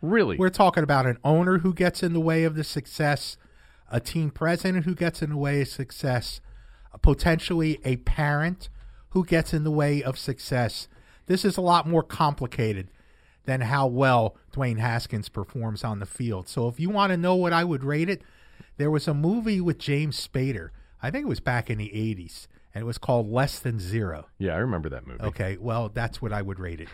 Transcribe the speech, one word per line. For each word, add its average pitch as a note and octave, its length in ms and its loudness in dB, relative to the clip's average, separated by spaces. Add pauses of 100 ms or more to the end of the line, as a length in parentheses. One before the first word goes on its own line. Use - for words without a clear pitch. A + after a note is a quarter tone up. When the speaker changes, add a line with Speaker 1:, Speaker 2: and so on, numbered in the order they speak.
Speaker 1:
Really? E3 360 2
Speaker 2:
We're F#3 140 4
talking F3+ 340 4
about C#3 200 4
an A#2+ 200 0
owner E3+ 340 4
who F3 160 2
gets F3+ 300 0
in F3 80 0
the E3 80 2
way D#3+ 240 4
of D#3+ 100 0
the D#3 80 -2
success, - 760 -2 (540)
a A#2+ 80 -2
team D#3 320 -2
president F3 540 0
who F3+ 100 0
gets E3+ 260 -2
in D3+ 100 -2
the D3+ 60 -4
way C#3+ 260 0
of C3+ 40 0
success, - 760 -4 (600)
potentially D#3+ 840 4
a C3 120 2
parent D3 720 0 (420)
who F#3 140 2
gets E3 280 2
in D3+ 120 0
the D#3 80 0
way D3 280 2
of C3 160 -4
success. - 720 -4 (400)
This F#3 180 2
is F#3+ 120 2
a F#3+ 60 0
lot E3+ 260 4
more E3 160 4
complicated A#2 840 -2 (580)
than C3 160 -2
how C3+ 260 2
well B2 480 4 (160)
Dwayne B2 260 -2
Haskins A#2 500 -2
performs A2 540 -8
on G#2+ 160 -4
the G2 80 -8
field. G#2+ 420 -6
So A#2+ 200 -2
if B2 100 -6
you E3+ 100 -2
want G3+ 220 2
to F#3 60 2
know F3+ 180 2
what F3+ 180 2
I E3+ 120 4
would D3+ 180 -2
rate D3+ 260 0
it, F#3+ 140 -4 (540)
there D3 160 0
was D3+ 160 0
a D3+ 60 2
movie G3+ 460 2
with F3 180 0
James C#3+ 460 -2
Spader. B2+ 440 -4 (340)
I B2+ 80 -4
think C#4 140 -4
it C4 40 -4
was C#3 120 -4
back B2 280 -2
in A2 100 -4
the G#2 140 -2
eighties, G#2 540 -4 (260)
and G#2+ 100 -6
it - 20 -6
was A#2 140 -6
called A#2+ 300 2
Less B2+ 300 0
Than A#2 220 -2
Zero. F2+ 460 -4 (120)
Speaker 1:
Yeah, F#2 140 0
I E2 60 0
remember F#2+ 320 -2
that A#1+ 140 -10
movie. B1 200 -14
Speaker 2:
Okay, G2 340 -4
well, A2+ 300 -4
that's A#2 340 -6
what G#2+ 100 -4
I G#2 100 -4
would F#2+ 180 -8
rate E2+ 200 -8
it, E2+ 140 -14